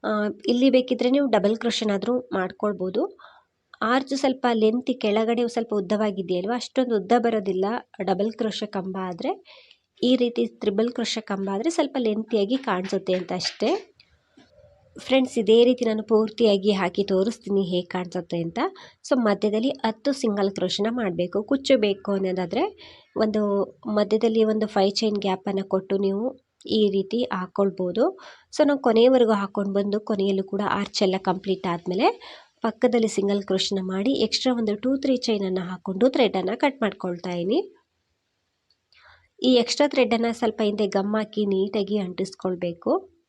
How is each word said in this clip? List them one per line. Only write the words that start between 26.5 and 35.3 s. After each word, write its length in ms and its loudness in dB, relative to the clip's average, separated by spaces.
ಈ 260 2
ರೀತಿ 320 0
ಹಾಕ್ಕೊಳ್ಬೋದು. 960 -2
So 100 4
ನಾವು 120 2
ಕೊನೆಯವರೆಗೂ 520 6
ಹಾಕ್ಕೊಂಡು 420 -2
ಬಂದು 260 0
ಕೊನೆಯಲ್ಲೂ 440 0
ಕೂಡ 220 -4
ಆರ್ಚ್ 380 -2
ಎಲ್ಲ 140 2
ಕಂಪ್ಲೀಟ್ 500 -2
ಆದ್ಮೇಲೆ 400 0
ಪಕ್ಕದಲ್ಲಿ 460 2
ಸಿಂಗಲ್ 360 0
ಕ್ರೋಶೆನ 380 -2
ಮಾಡಿ 300 -2
ಎಕ್ಸ್ಟ್ರಾ 420 0
ಒಂದು 220 -2
ಟೂ 220 0
ತ್ರೀ 200 0
ಚೈನನ್ನು 440 -2